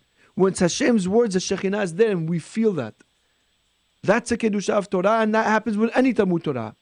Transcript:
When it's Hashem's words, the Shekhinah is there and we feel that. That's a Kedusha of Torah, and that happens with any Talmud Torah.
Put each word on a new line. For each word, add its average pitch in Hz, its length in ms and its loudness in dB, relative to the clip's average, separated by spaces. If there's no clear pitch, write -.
When 185 200 2
it's - 80 -2
Hashem's 196 460 2
words, 208 280 2
the 185 40 0
Shekhinah 196 440 -2
is 165 100 -4
there 220 160 2
and 165 180 -2
we 170 120 -2
feel 220 340 0
that. 120 220 -6
That's 226 280 0
a 226 40 -2
Kedusha 214 360 -2
of 202 160 -2
Torah, 202 320 2
and 214 120 0
that 220 120 2
happens 214 320 0
with 226 180 2
any 254 180 2
Talmud 180 300 0
Torah. 120 380 -6